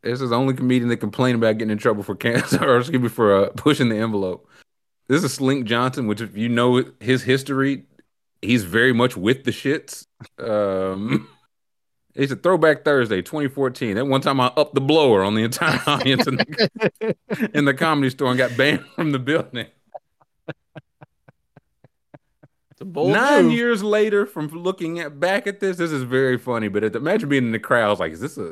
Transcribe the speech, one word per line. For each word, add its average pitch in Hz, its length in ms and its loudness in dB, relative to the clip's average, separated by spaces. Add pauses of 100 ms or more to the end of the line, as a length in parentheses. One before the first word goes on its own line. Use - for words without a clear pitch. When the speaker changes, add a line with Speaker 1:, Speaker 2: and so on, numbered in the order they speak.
Speaker 1:
This 123 180 -6
is 127 100 -4
the 117 60 0
only 135 180 0
comedian 127 360 0
that 117 80 0
complained 123 380 0
about 110 220 2
getting 110 140 -4
in 104 60 -4
trouble 104 240 0
for 101 120 -8
cancer, 120 500 0
<laughs> 143 40 2
or 123 100 6
excuse 127 240 0
me, 117 60 0
for, 107 260 4 (120)
uh, - 100 -6
pushing 139 320 2
the 110 80 0
envelope. 104 520 -4 (600)
This 143 160 2
is 135 100 -2
Slink 135 320 0
Johnson, 123 400 0
which 104 140 -2
if 101 160 -10
you 113 120 -4
know 123 360 2 (160)
his 127 220 0
history, 135 640 -2 (580)
he's 107 220 0
very 113 280 2
much 123 240 0
with 117 280 -2
the 117 60 -2
shits. - 540 -6 (340)
Um, 101 920 -4 (460)
<laughs> - 400 -20
it's 139 160 -2
a 120 60 -4
Throwback 160 480 2
Thursday, 117 380 2
twenty 147 260 -4
fourteen. 127 480 -4
That 131 100 -2
one 135 140 2
time 139 200 0
I - 160 2
upped 147 180 0
the 135 60 2
blower 135 440 4
on 107 100 0
the 110 100 0
entire 127 380 -2
<laughs> - 40 -4
audience 131 400 2
in 131 100 -2
the, 208 800 -2 (380)
in 147 100 2
the 135 100 2
Comedy 143 360 0
Store 131 180 -2
and 123 100 0
got 120 180 0
banned 139 280 2 (100)
from 156 180 -2
the 135 60 0
building. 127 480 -4 (3000)
Speaker 2:
It's - 100 -20
a - 40 -12
bold 170 280 -2
Speaker 1:
Nine 262 340 6
Speaker 2:
move. 240 80 4
Speaker 1:
years 233 280 0
later, 208 420 2
from 151 240 -8
looking 170 520 -6
at, 147 180 -10
back 190 300 0
at 202 120 -8
this, 190 180 -2
this 170 120 -2
is 135 140 -2
very 127 340 0
funny. 117 300 -4
But 104 160 -2
at 104 80 0
the, 120 80 -6
imagine 165 280 -2
being 135 180 2
in 110 60 -2
the 113 60 -2
crowd, 113 320 2
it's 98 100 0
like, 80 120 -2
"Is 85 80 -14
this 135 180 -10
a 85 140 -10